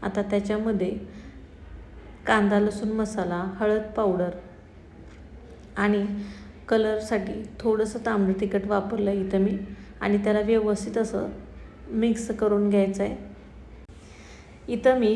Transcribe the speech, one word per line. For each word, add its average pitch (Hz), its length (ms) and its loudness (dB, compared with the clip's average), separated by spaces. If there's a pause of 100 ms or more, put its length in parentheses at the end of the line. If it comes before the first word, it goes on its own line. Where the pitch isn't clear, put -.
आता 202 180 0
त्याच्यामध्ये 202 680 0 (1400)
कांदा 208 320 4
लसूण 208 320 0
मसाला, 185 520 -2 (120)
हळद 214 260 2 (140)
पावडर 180 340 2 (1500)
आणि 202 280 4 (640)
कलरसाठी 214 720 0 (180)
थोडंसं 220 460 0
तांबडं 196 360 2
तिखट 202 260 0
वापरलं 202 460 0
इथं 190 280 0
मी 196 160 2 (440)
आणि 208 160 2
त्याला 208 240 4
व्यवस्थित 214 560 2
असं 220 300 0 (640)
मिक्स 226 420 0
करून 208 380 4
घ्यायचं 196 340 4
आहे. 208 120 -2 (1500)
इथं 254 320 4
मी 220 160 4